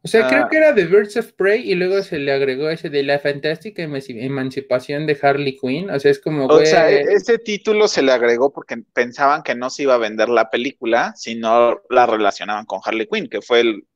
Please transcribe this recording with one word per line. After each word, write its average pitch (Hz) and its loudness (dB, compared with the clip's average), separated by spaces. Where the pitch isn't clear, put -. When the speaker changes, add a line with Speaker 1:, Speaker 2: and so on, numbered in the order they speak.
Speaker 1:
O - -10
sea, 226 4
creo - 2
Speaker 2:
Ah. - -8
Speaker 1:
que 311 0
era 311 4
The 190 2
Birds 208 2
of 226 -8
Prey 208 0
y - 2
luego 185 0
se 170 -8
le 139 -2
agregó 139 -2
ese 160 -8
de 143 0
la 143 0
fantástica 151 -6
emanci-, 135 -10
emancipación 135 -6
de 147 -2
Harley 143 0
Quinn. 147 -6
O 139 -4
sea, 139 4
es 139 0
como, 151 -4
Speaker 2:
O 151 6
sea, 160 4
Speaker 1:
güey. 151 4
Speaker 2:
e-, 147 0
ese 226 2
título 214 0
se 170 0
le 135 4
agregó 120 2
porque - -12
pensaban 139 0
que 135 -4
no 123 -8
se - -10
iba 135 4
a - 2
vender 110 0
la 113 2
película 123 -2
si - -14
no 117 0
la 123 4
relacionaban 107 -2
con 98 -8
Harley 110 -4
Quinn, 208 -6
que 107 -8
fue 120 0
el 113 -2